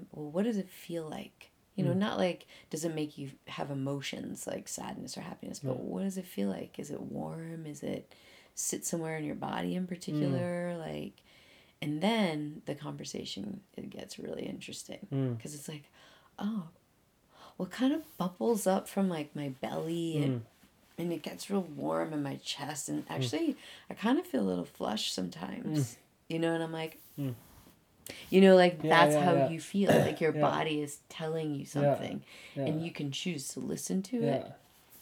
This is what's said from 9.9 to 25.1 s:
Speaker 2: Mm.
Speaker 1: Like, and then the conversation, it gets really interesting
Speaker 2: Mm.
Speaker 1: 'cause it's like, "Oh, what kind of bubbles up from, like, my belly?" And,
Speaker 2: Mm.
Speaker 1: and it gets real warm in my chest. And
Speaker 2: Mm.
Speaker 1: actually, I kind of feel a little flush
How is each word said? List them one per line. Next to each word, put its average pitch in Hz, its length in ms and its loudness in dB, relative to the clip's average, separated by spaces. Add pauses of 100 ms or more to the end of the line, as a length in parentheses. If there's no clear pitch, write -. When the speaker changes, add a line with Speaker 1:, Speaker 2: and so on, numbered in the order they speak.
Speaker 2:
Mm. 170 60 -6
Speaker 1:
Like, 156 340 -8 (680)
and 151 200 -2
then 165 640 0
the 147 100 -4
conversation, 147 840 -8 (160)
it - 120 -10
gets - 300 -12
really - 260 -8
interesting - 680 -10
Speaker 2:
Mm. 131 300 -2
Speaker 1:
'cause 147 140 -12
it's 143 140 -12
like, 147 200 -12 (480)
"Oh, 202 300 -4 (880)
what 180 140 -6
kind 262 220 4
of 320 240 -4
bubbles 202 500 0
up 190 220 4
from, 196 200 2
like, 151 260 -4
my 143 140 -4
belly?" 156 720 -2
And, 131 200 2
Speaker 2:
Mm. 113 40 -12 (520)
Speaker 1:
and 170 160 -2
it 160 100 -6
gets 175 260 -10
real 196 140 2
warm 160 500 -2
in 151 80 -2
my 139 160 -4
chest. 147 520 -6
And 151 180 -4
Speaker 2:
Mm. - 80 -8
Speaker 1:
actually, 254 400 0 (340)
I - 40 -6
kind 247 260 2
of 370 80 -6
feel 247 140 -2
a 196 100 0
little 180 140 -2
flush - 480 -4